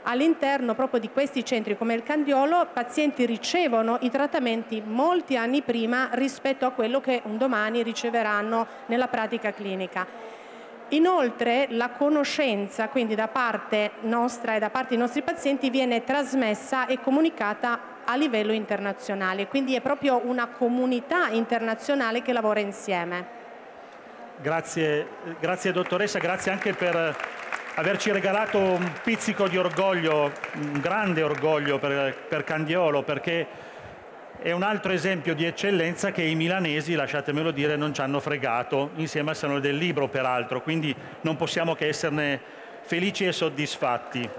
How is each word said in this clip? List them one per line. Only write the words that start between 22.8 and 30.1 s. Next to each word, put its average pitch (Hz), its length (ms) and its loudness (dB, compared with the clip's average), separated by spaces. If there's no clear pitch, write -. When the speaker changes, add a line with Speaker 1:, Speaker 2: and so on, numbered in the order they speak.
Speaker 2:
Grazie, 156 680 0
grazie 180 320 0
dottoressa, 180 480 0
grazie 190 320 0
anche 196 220 0
per 165 440 0
averci 196 340 0
regalato 202 480 2
un 180 320 2
pizzico 214 420 2
di 180 100 0
orgoglio, 165 760 2